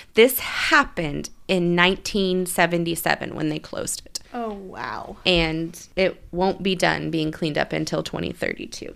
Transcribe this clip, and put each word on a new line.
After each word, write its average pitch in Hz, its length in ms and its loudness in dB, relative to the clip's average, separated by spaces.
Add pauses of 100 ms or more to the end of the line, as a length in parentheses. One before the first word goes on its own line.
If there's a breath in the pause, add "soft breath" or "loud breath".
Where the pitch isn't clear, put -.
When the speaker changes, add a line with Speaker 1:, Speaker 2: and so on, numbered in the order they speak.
(140 loud breath)
Speaker 1:
This 254 260 8
happened 170 880 0 (180)
in 175 280 2
nineteen 185 680 2
seventy-seven 170 880 0
when 151 140 -2
they 156 100 -4
closed - 460 -8
it. - 140 -12 (140)
Speaker 2:
Oh, 233 200 -6
wow. 185 640 -10 (100)
Speaker 1:
And 165 540 2 (160)
it 190 260 0 (100)
won't 185 300 0
be 190 140 0
done 156 340 0
being 156 220 -2
cleaned 156 260 -2
up 139 160 0
until 156 300 -2
twenty - 280 -6
thirty-two. - 640 -8